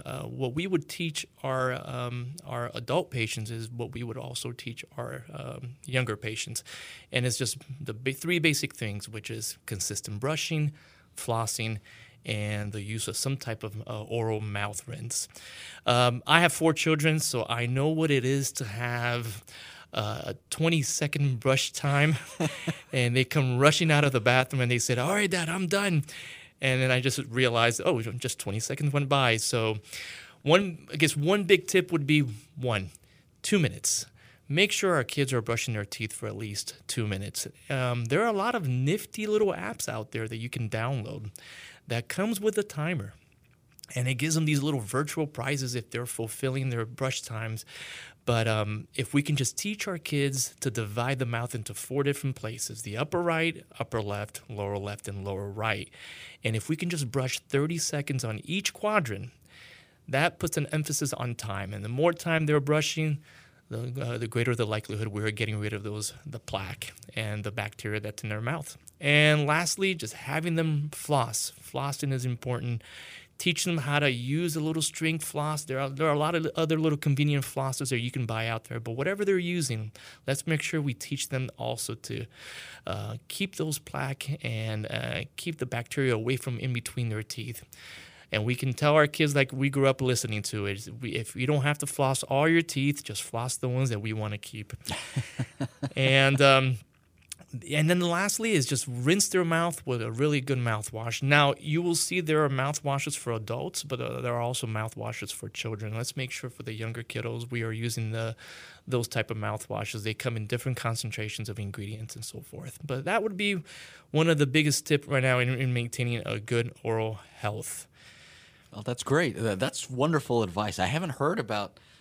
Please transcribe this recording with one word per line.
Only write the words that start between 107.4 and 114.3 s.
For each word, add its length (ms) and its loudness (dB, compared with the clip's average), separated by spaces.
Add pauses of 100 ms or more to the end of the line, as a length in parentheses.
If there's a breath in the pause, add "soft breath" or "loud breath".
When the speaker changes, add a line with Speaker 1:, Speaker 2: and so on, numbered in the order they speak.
Speaker 1:
we 140 -2
are 80 -2
using 400 -4
the, 240 -4 (520 loud breath)
those 200 0
type 240 -2
of 60 -6
mouthwashes. 680 -4
They 100 0
come 240 -2
in 80 -4
different 320 -2
concentrations 720 -4
of 80 -8
ingredients 580 -8
and 80 -12
so 180 -12
forth. 440 -12
But 200 -2
that 180 2
would 120 -4
be 280 2 (480 loud breath)
one 180 6
of 80 8